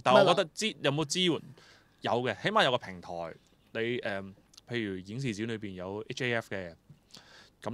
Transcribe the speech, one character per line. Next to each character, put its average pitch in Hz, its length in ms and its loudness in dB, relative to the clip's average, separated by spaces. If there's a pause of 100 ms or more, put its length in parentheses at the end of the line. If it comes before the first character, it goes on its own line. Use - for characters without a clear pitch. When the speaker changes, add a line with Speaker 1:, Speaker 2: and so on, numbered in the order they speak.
Speaker 1:
但 127 100 4
係 147 120 10
我 170 100 6
覺 190 80 2
得 160 100 -6
支- 214 180 -2
Speaker 2:
唔 - 0 -
係 - 40 -8
啦。 - 80 -20
Speaker 1:
有 143 80 4
冇 151 140 0
支 170 160 -2
援？ 175 200 2 (600)
有 107 100 -2 (120)
嘅， 117 200 -2
起 170 80 0
碼 208 140 6
有 139 80 4
個 123 60 4
平 92 220 -14
台。 87 100 -14 (600)
你， 113 80 -4 (180)
誒， 98 360 -6 (340)
譬 117 200 -4
如 95 100 -6
影 98 220 -12
視 123 140 -4
展 107 140 -6
裏 110 100 -6
邊 101 120 -10
有 95 400 -8
H 127 160 -6
A 120 80 0
F 113 200 -4
嘅， 90 180 -8 (880)
噉 107 140 -8